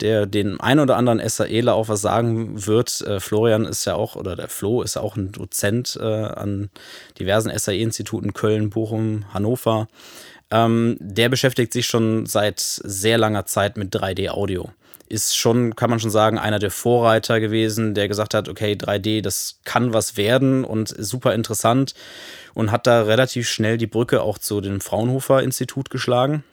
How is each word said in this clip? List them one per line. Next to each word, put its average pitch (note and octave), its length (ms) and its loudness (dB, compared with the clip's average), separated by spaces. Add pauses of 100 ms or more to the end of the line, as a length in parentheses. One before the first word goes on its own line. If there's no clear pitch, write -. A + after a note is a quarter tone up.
der G#2 260 2
den G2+ 340 -2
ein C3 180 4
oder C3 180 4
anderen A#2+ 220 2
S - 220 -4
A G#2 40 0
Eler A#2 300 2
auch A2 140 0
was G#2 120 -2
sagen G#2+ 640 -2
wird. A2 360 2
Äh, G2 180 -4
Florian A2 440 2
ist - 200 -4
ja E2+ 120 0
auch, G#2+ 200 -4
oder F2 200 -6
der D#2+ 120 -10
Flo A2 340 -2
ist - 120 -6
ja - 80 -4
auch G#2+ 140 -6
ein G2 160 -4
Dozent, A2 680 -4
äh, - 40 -6
an G#2 640 -4 (480)
diversen G#2 320 0
S-A-E-Instituten G#2+ 840 -2
Köln, G#2+ 380 0
Bochum, A2 540 -2 (100)
Hannover. A2 540 0 (640)
Ähm, A#2 480 4
der G#2 280 0
beschäftigt B2+ 440 2
sich B2 140 -2
schon A2 400 0
seit G#2 340 0
sehr G2+ 580 0
langer G#2+ 260 2
Zeit G2+ 320 -2
mit G2+ 140 -4
drei F#2+ 240 -2
D F#2+ 140 -4
Audio. F#2+ 420 -4 (380)
Ist - 280 -2
schon, A#2 380 2
kann A#2+ 160 0
man A#2+ 80 0
schon A2 120 -2
sagen, G#2+ 280 4
einer G#2 220 0
der G2 100 0
Vorreiter A#2 720 2
gewesen, A2 540 0
der G#2 120 2
gesagt G#2 280 -2
hat, G#2+ 140 0
okay, G#2 280 -2
drei G2+ 240 -2
D, A2 200 0
das - 440 -6
kann A#2+ 280 0
was A2 240 0
werden C3 480 2
und A2 280 -4
ist G#2 160 -8
super B2+ 260 0
interessant A#2 600 2 (600)
und A2 160 0
hat A#2 160 0
da A#2 160 6
relativ A#2 460 2
schnell A2+ 300 0
die A#2 100 -2
Brücke A#2+ 340 2
auch G2+ 160 -4
zu G#2 220 -4
dem G2 200 -4
Fraunhofer B2+ 640 2
Institut C3 480 -4
geschlagen. C3+ 640 0